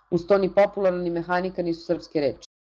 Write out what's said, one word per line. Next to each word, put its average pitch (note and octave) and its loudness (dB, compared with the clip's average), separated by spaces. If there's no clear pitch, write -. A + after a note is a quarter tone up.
Uz E3+ -2
to G3+ 4
ni F3+ 0
popularna G3 2
ni F3 -2
mehanika F3+ -2
nisu E3+ -4
srpske D#3+ -4
reči. C3 -2